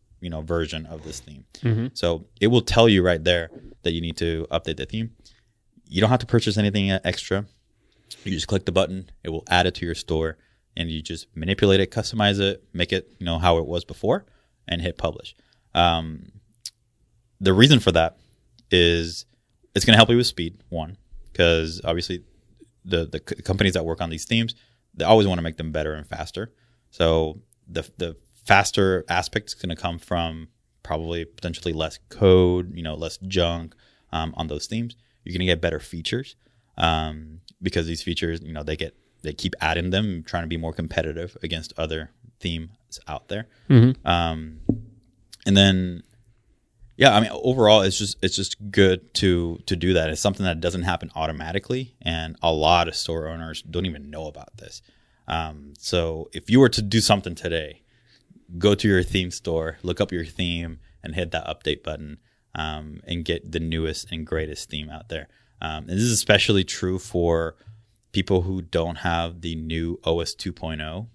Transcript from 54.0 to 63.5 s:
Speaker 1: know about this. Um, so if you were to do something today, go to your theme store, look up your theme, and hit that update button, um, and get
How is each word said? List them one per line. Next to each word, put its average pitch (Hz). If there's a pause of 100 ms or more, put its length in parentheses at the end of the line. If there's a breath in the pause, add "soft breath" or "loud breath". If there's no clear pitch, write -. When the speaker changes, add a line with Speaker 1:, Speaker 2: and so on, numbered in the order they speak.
Speaker 1:
know 78
about 71
this. - (460)
Um, 76
so 82
if -
you 120
were 131
to -
do 107
something 98
today, 80 (760)
go 101
to 104
your 92
theme 90
store, 82
look 90
up 98
your 85
theme, 85 (240)
and 82
hit 85
that 82
update 76
button, 76 (380)
um, 78
and 85
get -